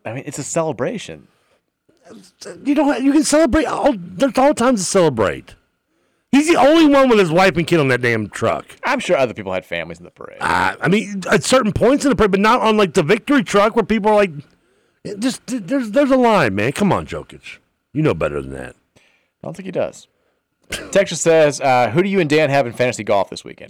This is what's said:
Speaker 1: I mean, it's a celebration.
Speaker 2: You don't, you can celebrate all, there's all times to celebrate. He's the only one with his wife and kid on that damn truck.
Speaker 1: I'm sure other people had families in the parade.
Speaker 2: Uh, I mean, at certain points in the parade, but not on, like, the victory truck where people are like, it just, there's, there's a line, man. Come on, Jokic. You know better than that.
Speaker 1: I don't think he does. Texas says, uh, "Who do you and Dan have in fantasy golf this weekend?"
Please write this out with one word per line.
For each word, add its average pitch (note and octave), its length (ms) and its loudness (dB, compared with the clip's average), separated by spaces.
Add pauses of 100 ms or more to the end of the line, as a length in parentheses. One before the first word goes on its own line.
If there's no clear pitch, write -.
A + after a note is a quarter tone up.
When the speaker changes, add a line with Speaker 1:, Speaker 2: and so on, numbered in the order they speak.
Speaker 1:
I A2 60 -10
mean, B2+ 140 -10
it's C#3+ 140 -12
a C#3+ 40 -6
celebration. C#3+ 840 -6 (1400)
Speaker 2:
You C#4 100 0
don't, C#4 260 0
you C#4 120 2
can D4+ 100 4
celebrate D4+ 400 2
all, - 340 -2
there's F#3 400 -4
all C#4 160 4
times A#3+ 280 0
to E3 40 -6
celebrate. A2 680 0 (760)
He's D4 140 4
the E4+ 80 4
only D#4 320 6
one C#4 220 6
with A3 100 4
his F#3 100 2
wife F#3 280 4
and E3+ 100 -2
kid F3 120 2
on C#3 100 2
that B2 120 0
damn A2+ 260 0
truck. F#2 380 -4 (180)
Speaker 1:
I'm B3+ 160 -2
sure F3+ 160 -2
other B2+ 200 0
people F#2+ 180 -8
had F#2 140 -4
families E2+ 320 -8
in F2 40 -20
the E2+ 60 -20
parade. - 320 -20
Speaker 2:
Uh, F2+ 400 -2
I A#2+ 60 -4
mean, G3 420 -2
at - 140 0
certain B3+ 280 2
points C4 340 0
in C#4+ 40 2
the A#3+ 60 2
parade, G#3 160 2
but G3 80 0
not A3 200 2
on, G#3+ 160 0
like, G3+ 200 0
the F#3 80 2
victory A3+ 400 0
truck G3+ 320 2
where A3+ 100 0
people G#3+ 240 0
are G#3+ 60 4
like, G#3 160 2 (720)
it G3 160 -12
just, A#3+ 260 -4
there's, A#3 460 -6
there's C4+ 180 2
a C4 80 2
line, G3 380 2
man. G#2 160 -2
Come G3 200 0
on, F2+ 140 -2
Jokic. - 540 -16 (340)
You D3 80 -4
know C#3 140 0
better D2+ 260 -4
than C2+ 120 -10
that. B1+ 220 -14 (220)
Speaker 1:
I - 20 -20 (440)
don't E3 120 -12
think F#3+ 120 -16
he F#3 40 -12
does. B2+ 360 -8 (840)
Texas F#3+ 320 0
says, D#3+ 400 2
uh, B2 300 2
"Who D3 100 0
do G3 80 -2
you F#3+ 100 0
and E3 80 0
Dan D3 220 2
have C#3 160 0
in A#2 80 -10
fantasy A#2+ 300 -2
golf G2+ 260 0
this - 140 -14
weekend?" - 260 -20